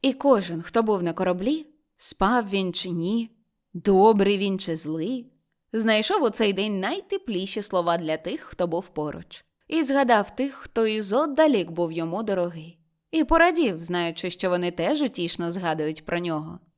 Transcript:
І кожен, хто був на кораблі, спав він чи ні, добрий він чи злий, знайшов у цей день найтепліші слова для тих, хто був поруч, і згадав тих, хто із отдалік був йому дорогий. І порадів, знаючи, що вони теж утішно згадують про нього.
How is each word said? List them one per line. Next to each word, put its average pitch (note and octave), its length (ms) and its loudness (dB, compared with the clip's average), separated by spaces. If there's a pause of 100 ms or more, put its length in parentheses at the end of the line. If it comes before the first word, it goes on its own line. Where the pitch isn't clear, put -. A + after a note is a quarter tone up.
І C4+ 100 2
кожен, G3 500 0
хто A3+ 200 0
був G#3 200 0
на E3+ 100 -2
кораблі, F#3+ 540 -2 (300)
спав G#3+ 540 0
він F#3+ 220 0
чи F3+ 180 -6
ні, G3 400 -2 (420)
добрий G3+ 640 4
він G3 200 0
чи E3 180 -4
злий, D#3+ 560 -6 (400)
знайшов A3 500 2
у A#3 80 2
цей G#3 220 2
день G3 280 -2
найтепліші A3 840 -4
слова F3 360 0
для D#3 180 -2
тих, G3 240 -8
хто - 260 -4
був E3+ 220 -4
поруч, - 560 -10 (240)
і D#4+ 140 0
згадав B3+ 540 2
тих, C4+ 180 -2
хто - 320 -2
із G#3+ 260 -2
отдалік C4+ 580 2
був E3 220 -2
йому E3 300 -4
дорогий. F3 560 -4 (320)
І D#4+ 140 2
порадів, D#4+ 580 4
знаючи, F3 480 -4
що F#3 200 -2
вони F3 200 0
теж F#3+ 320 0
утішно F3 480 -4
згадують D#3+ 540 -4
про F3 140 -4
нього. E3 400 -6 (200)